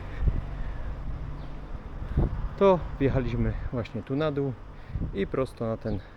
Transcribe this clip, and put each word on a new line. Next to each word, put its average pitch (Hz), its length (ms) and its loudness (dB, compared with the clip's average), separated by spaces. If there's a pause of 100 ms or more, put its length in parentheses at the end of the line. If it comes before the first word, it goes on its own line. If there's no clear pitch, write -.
(2500)
to 196 220 8 (200)
wjechaliśmy 120 540 4 (180)
właśnie 110 320 -2
tu 135 120 -2
na 151 160 2
dół 139 220 0 (600)
i 196 140 0
prosto 127 400 -2
na 113 100 0
ten 104 220 -2 (180)